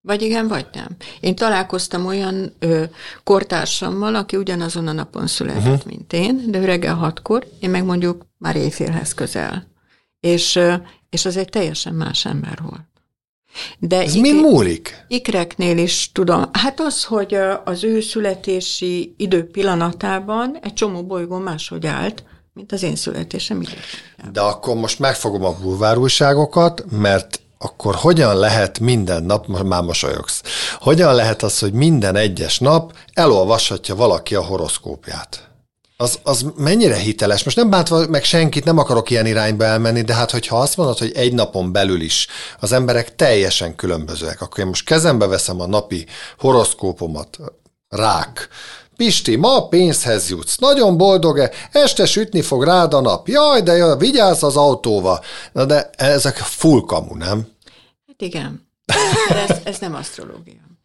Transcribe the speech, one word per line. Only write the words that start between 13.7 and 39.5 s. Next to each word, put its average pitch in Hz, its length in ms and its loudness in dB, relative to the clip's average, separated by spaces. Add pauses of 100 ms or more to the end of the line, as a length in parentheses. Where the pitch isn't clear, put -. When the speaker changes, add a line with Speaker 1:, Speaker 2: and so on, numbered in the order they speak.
Speaker 1:
De 175 240 0
Speaker 2:
Ez 151 120 0
Speaker 1:
ikre- 208 60 4
Speaker 2:
mind 294 200 6
múlik? 120 680 4
Speaker 1:
ikreknél 180 680 -2
is 170 340 -2
tudom. 175 400 2
Hát 269 280 -2
az, 302 240 -2
hogy, 208 300 -2
ö, 190 180 0 (120)
az 175 200 -6
ő 220 160 2
születési 190 1160 -4
idő 180 300 0
pillanatában 196 1160 -4
egy 214 120 -10
csomó 185 320 -4
bolygó 180 320 -6
máshogy 165 480 -8
állt, 156 380 -6 (280)
mint 196 200 -14
az 190 100 -6
én 156 140 -4
születésem - 640 -8
időpontjában. - 720 -14
Speaker 2:
De 101 80 -4
akkor 104 360 -2
most 113 220 -4
megfogom 107 460 -2
a 90 160 0
bulvárújságokat, 135 1300 2
mert 101 500 0 (180)
akkor - 360 -4
hogyan 123 420 4
lehet 104 420 2
minden 104 440 0
nap, 101 240 0
most 95 160 -4
már 92 200 0
mosolyogsz, 78 600 -4 (380)
hogyan 160 340 4
lehet 110 280 2
az, 104 160 -2
hogy 101 140 -2
minden 117 440 4
egyes 95 420 0
nap 160 380 2 (160)
elolvashatja 104 840 2
valaki 107 400 2
a 95 80 0
horoszkópját? - 1040 -8 (520)
Az, 123 260 -2
az 135 240 -2 (100)
mennyire 156 400 4
hiteles? 104 480 0
Most 135 120 -2
nem 233 140 4
bántva 165 380 2
meg 156 160 0
senkit, 160 400 2
nem 165 140 4
akarok 120 320 2
ilyen 113 160 2
irányba 110 380 0